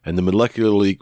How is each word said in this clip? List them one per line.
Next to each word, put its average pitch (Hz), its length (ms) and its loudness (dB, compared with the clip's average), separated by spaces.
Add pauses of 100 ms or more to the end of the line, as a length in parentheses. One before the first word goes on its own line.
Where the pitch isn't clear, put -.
and 85 140 -4
the 92 40 0
molecularly 101 800 0